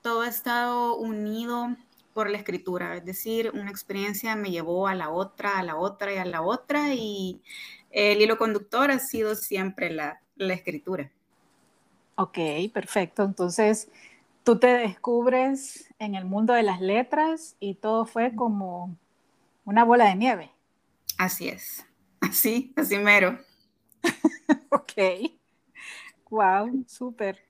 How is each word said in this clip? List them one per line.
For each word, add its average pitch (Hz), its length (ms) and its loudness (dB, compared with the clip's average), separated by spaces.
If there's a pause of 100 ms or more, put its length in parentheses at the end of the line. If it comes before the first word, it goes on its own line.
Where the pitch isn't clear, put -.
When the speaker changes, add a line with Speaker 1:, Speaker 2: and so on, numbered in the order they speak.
Speaker 1:
todo 233 200 0
ha 240 60 -2
estado 240 680 -2
unido 226 800 -4 (380)
por 208 160 -2
la 202 80 -4
escritura. 180 580 -6
Es 170 80 -14
decir, 220 500 -4
una 202 160 -8
experiencia 202 640 -6
me 208 160 -4
llevó 175 380 -2
a 190 60 0
la 165 160 -4
otra, 190 480 -4
a 185 40 -2
la 165 140 -6
otra 202 380 -4
y - 20 -2
a 185 80 -4
la 170 180 -4
otra, 277 520 -2
y 202 460 -6 (500)
el 208 300 4
hilo 220 180 6
conductor 226 520 2
ha 269 80 2
sido 220 360 -2
siempre 190 560 -4
la, 156 300 -6 (160)
la 185 180 -2
escritura. 165 560 -6 (1040)
Speaker 2:
Ok, - 220 -4 (340)
perfecto. 196 500 -2
Entonces, 196 680 2 (540)
tú 233 160 6
te 247 100 8
descubres 247 1160 0 (120)
en 208 160 -6
el 185 100 -6
mundo 214 300 2
de 233 80 6
las 190 180 2
letras 285 800 0
y 196 140 -6
todo 220 320 0
fue 233 280 -2
como 190 640 -4 (680)
una 214 200 6
bola 233 220 8
de 185 100 4
nieve. 208 340 0 (680)
Speaker 1:
Así 185 300 -2
es. - 380 -12 (340)
Así, 226 560 0
así 202 220 0
mero. 202 400 4 (640)
Speaker 2:
<laughs> - 680 0
Ok. - 220 0 (1400)
Guau, 220 580 2
súper. 226 520 -8 (120)